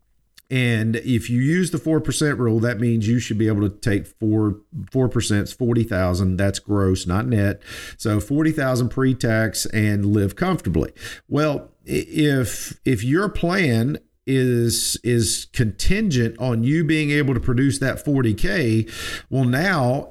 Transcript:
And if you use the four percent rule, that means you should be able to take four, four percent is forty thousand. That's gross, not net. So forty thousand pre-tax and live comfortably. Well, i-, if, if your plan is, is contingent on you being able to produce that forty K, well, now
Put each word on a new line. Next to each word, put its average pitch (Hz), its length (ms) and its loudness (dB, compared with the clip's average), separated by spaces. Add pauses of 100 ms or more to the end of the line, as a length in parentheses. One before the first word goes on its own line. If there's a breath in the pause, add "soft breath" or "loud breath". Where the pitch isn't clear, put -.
(500)
And 117 460 2
if 117 340 -2
you 120 120 2
use 170 300 2
the 165 60 -2
four 160 220 0
percent 147 400 0
rule, 113 220 2
that 117 180 0
means 113 260 0
you 117 140 2
should 113 180 -4
be 107 120 2
able 104 200 2
to 98 100 -8
take 101 280 -2
four, 107 540 0 (280)
four 131 200 0
percent 104 340 0
is - 80 -10
forty 120 320 0
thousand. 92 540 0
That's 98 220 0
gross, 98 460 0
not 98 220 -2
net. 101 340 0 (360 loud breath)
So 107 240 -2
forty 156 320 0
thousand 127 340 0
pre-tax 117 800 0
and 107 400 0
live 101 320 2
comfortably. 151 560 -2 (340 loud breath)
Well, 147 440 -2 (140)
i-, - 220 -4
if, 147 800 -2
if 117 180 0
your 160 240 0
plan 151 680 0 (280)
is, 123 800 0
is 117 480 0
contingent 127 880 0
on 120 240 0
you 156 220 2
being 156 260 0
able 147 220 2
to 117 80 0
produce 131 380 2
that 131 260 -4
forty 131 280 2
K, 113 540 2 (420 loud breath)
well, 131 140 0
now 135 680 0